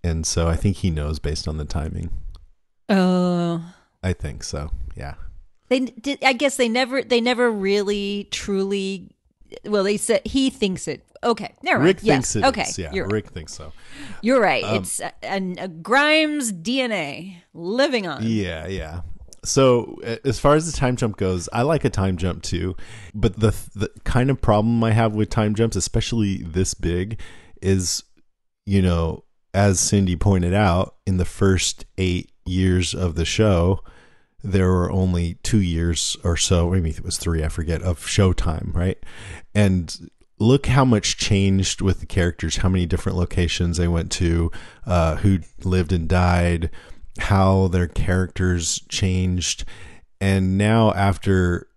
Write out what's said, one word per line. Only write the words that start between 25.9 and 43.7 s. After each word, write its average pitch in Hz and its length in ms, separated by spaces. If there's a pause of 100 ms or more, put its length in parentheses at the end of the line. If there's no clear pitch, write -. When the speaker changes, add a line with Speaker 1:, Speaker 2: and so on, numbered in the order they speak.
Speaker 1:
this 85 320
big, 90 440 (440)
is, 95 400 (640)
you 98 160
know, 85 400 (320)
as 98 240
Cindy 95 360
pointed 90 380
out, 95 420 (120)
in 92 100
the 90 80
first - 600 (120)
eight 92 340 (140)
years 90 480
of 87 220
the 82 100
show, 95 540 (640)
there 95 280
were 90 200
only 90 500
two - 200
years 85 600
or 87 140
so, 85 320
maybe 87 220
it - 120
was 90 140
three, 80 260
I 80 60
forget, 82 320
of 90 240
showtime, 92 720
right? 95 220 (580)
And 95 560 (280)
look 127 280
how 131 180
much 113 320
changed 98 640
with 95 200
the - 40
characters, 85 520
how 92 120
many 90 160
different 87 320
locations 85 600